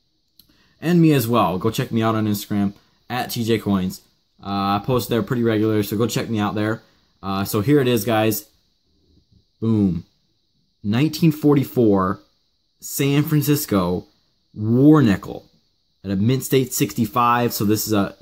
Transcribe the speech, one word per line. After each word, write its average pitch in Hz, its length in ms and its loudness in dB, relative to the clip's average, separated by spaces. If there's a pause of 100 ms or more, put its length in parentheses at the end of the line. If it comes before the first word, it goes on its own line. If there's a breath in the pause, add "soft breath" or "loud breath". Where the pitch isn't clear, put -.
(800 soft breath)
And 170 220 4
me 156 100 6
as 123 160 0
well. 95 300 0
Go 110 120 -2
check 120 220 -6
me 113 100 0
out 113 120 0
on 107 120 -2
Instagram, 101 460 -2 (380 soft breath)
at 123 200 -6
T 117 140 -4
J 110 140 0
Coins. 98 420 -4 (420)
Uh, 98 380 -4
I - 20 -6
post 127 280 -2
there 113 120 0
pretty 120 200 -4
regular, 110 400 0
so 104 160 -6
go 117 80 0
check 113 240 -4
me 113 80 -4
out 101 160 -2
there. 107 280 -4 (400 soft breath)
Uh, 98 220 -6
so 107 160 -2
here 143 200 2
it 123 80 0
is, 117 180 0
guys. 110 420 0 (1120)
Boom. 101 460 0 (760)
Nineteen 151 480 2
forty-four, 120 920 2 (600)
San 143 420 0
Francisco, 139 840 0 (480)
war 131 480 4
nickel. - 420 0 (580)
At 95 80 -8
a 98 60 -2
mint 127 260 0
state 135 300 0
sixty-five, 120 800 0
so 110 140 -4
this 107 200 0
is 107 60 -4
a, 98 300 0